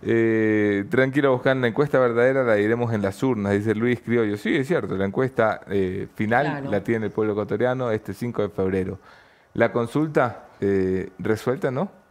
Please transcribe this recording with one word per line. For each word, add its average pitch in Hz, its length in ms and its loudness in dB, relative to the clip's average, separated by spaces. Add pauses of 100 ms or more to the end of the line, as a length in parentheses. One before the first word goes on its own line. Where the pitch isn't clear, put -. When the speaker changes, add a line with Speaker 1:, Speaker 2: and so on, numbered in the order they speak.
Speaker 1:
Eh, 107 840 2
tranquilo, 135 440 2
Boscan, 131 280 0
la 123 80 0
encuesta 143 300 0
verdadera 127 440 2
la 117 120 2
diremos 113 400 2
en 104 80 0
las 98 200 -2
urnas, 107 300 0
dice 104 220 2
Luis 117 260 0
Criollo. 110 380 0
Sí, - 180 -2
es 135 100 0
cierto, 139 300 -2
la 95 80 0
encuesta, 110 640 0
eh, 98 460 -2
final 120 320 2
Speaker 2:
Claro. 139 240 -6
Speaker 1:
la 101 120 0
tiene 113 240 -2
el 95 60 -4
pueblo 107 220 0
ecuatoriano 117 560 -2
este 107 240 -4
cinco 120 260 -6
de 104 80 0
febrero. 95 500 -2 (540)
La 113 200 2
consulta, 139 720 0 (160)
eh, 92 580 0
resuelta, 110 520 -2
¿no? 151 200 -4 (200)